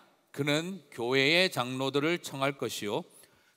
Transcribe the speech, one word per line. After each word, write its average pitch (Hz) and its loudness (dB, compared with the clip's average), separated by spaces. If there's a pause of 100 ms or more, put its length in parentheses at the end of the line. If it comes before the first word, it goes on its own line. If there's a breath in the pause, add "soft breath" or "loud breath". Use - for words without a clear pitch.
(320)
그는 151 -2
교회의 135 2
장로들을 135 0
청할 139 -4
것이요. 113 -4 (540 soft breath)